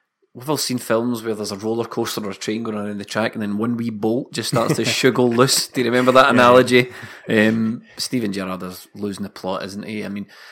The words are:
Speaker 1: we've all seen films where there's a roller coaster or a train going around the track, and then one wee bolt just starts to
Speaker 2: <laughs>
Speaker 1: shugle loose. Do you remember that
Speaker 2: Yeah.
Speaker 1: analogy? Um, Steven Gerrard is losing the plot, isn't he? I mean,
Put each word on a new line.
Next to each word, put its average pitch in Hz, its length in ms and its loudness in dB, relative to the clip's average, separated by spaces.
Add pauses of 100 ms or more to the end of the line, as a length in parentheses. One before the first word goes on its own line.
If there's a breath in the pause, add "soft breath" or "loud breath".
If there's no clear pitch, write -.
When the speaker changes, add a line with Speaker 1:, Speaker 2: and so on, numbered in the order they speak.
(340 loud breath)
Speaker 1:
we've 123 160 -10
all 147 80 0
seen 127 220 -4
films 117 420 -2
where 110 140 -4
there's 104 160 -8
a 101 60 -6
roller 113 280 -4
coaster 113 400 -6
or 98 60 -6
a - 20 -10
train 113 300 -6
going 110 120 -6
around 104 220 -6
the 98 80 -10
track, 110 300 -2
and 113 80 -8
then 104 160 -4
one 117 180 -2
wee 117 140 -4
bolt 110 420 -4
just - 160 -6
starts 120 280 0
to 113 80 -2
Speaker 2:
<laughs> - 0 -
Speaker 1:
shugle 123 440 2
loose. 123 380 2
Do - 140 -4
you 120 40 0
remember 123 280 2
that 131 120 8
Speaker 2:
Yeah. 135 60 4
Speaker 1:
analogy? 123 600 6 (380 loud breath)
Um, 113 540 2 (140)
Steven 107 360 -4
Gerrard 92 300 -6
is 92 320 -14
losing 101 260 -6
the 95 80 -8
plot, - 360 -6
isn't 101 200 -10
he? 107 180 -8
I 98 60 -8
mean, 101 160 -8 (260 loud breath)